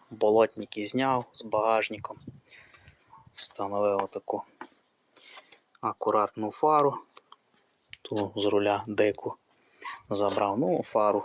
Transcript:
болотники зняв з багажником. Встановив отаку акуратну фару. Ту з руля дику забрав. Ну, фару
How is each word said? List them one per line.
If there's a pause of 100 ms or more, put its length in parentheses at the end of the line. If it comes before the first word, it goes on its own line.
(120)
болотники
зняв
з
багажником. (1160)
Встановив
отаку (1400)
акуратну
фару. (1040)
Ту
з
руля
дику (720)
забрав.
Ну,
фару